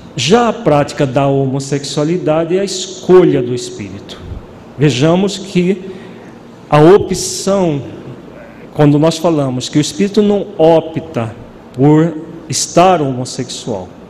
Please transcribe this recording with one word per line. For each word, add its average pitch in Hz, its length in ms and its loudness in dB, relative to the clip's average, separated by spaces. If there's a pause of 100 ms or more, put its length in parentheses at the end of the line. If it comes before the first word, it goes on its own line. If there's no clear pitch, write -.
(160)
Já 214 320 2
a 214 40 -2
prática 147 540 0
da 139 220 0
homossexualidade 147 1300 -2
é 190 40 0
a 196 40 -2
escolha 180 760 2
do 123 140 -4
espírito. - 680 -12 (560)
Vejamos 160 600 2
que 180 420 -2 (880)
a 151 120 4
opção, 180 1000 2 (920)
quando 147 240 4
nós 165 200 2
falamos 139 500 -2
que 151 100 0
o - 20 4
espírito 196 400 -2
não 202 280 0 (100)
opta 156 760 0 (380)
por 156 420 2 (340)
estar 175 520 2
homossexual, 123 880 -6 (220)